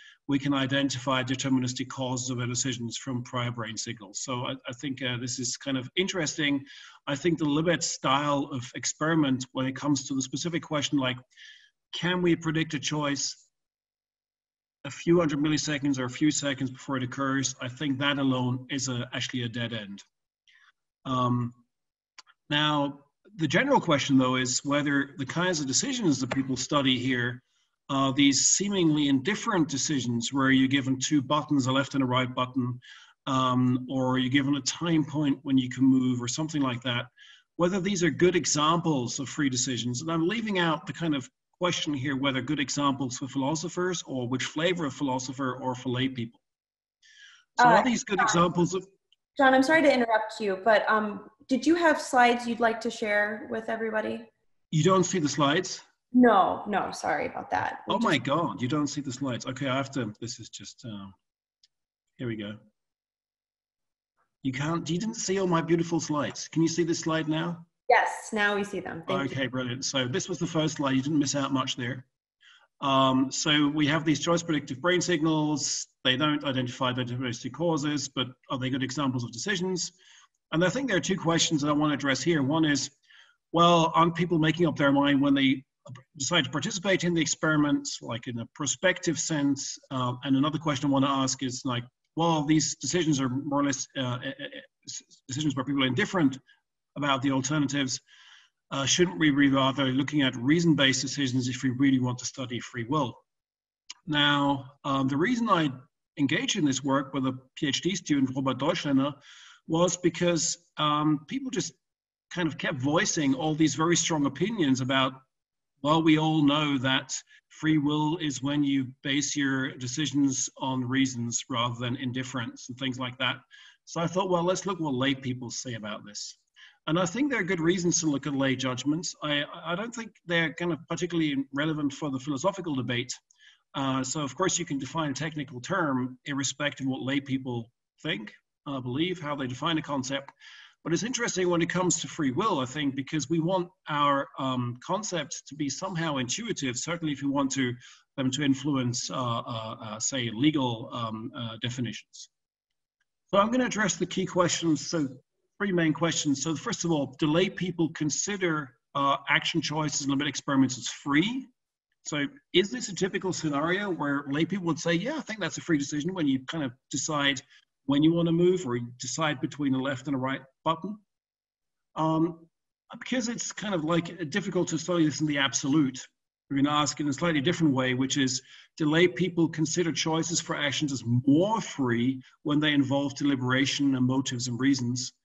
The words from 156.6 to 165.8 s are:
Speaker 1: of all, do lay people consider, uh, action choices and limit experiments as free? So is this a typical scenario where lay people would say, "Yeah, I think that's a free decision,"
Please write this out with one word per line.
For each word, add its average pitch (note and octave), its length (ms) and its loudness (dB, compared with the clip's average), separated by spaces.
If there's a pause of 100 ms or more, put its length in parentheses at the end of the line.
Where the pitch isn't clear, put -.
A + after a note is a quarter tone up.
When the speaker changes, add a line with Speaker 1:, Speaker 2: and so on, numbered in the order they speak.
Speaker 1:
of E3+ 80 0
all, C#3+ 280 -2
do D#3+ 80 2
lay F3 200 4
people F3 420 -2
consider, D#3+ 840 -2 (240)
uh, C#3 220 2 (120)
action D#3 320 0
choices D3 400 -2
and C#3 80 -4
limit C#3 180 0
experiments C3+ 520 0
as - 80 -10
free? F#3+ 600 0 (600)
So D3 180 -2 (280)
is G3 180 4
this A#3+ 180 -8
a F3+ 60 -8
typical F#3 360 -2
scenario E3 600 -2
where C#3+ 380 -2
lay D3+ 160 0
people F#3 200 -4
would D#3+ 140 -2
say, E3+ 140 0
"Yeah, A#3 240 -2
I B3 40 -6
think G#3+ 180 -10
that's D#3+ 200 -6
a - 20 -14
free D#3+ 160 0
decision," D3 380 -4